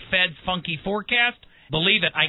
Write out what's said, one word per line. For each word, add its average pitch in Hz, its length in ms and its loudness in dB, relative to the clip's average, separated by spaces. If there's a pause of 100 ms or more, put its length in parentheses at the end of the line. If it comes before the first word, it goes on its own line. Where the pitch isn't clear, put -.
(100)
Fed's 180 360 0
Funky 175 360 -4
Forecast. 240 560 0 (320)
Believe 175 340 2
it, 156 100 0
I 156 140 2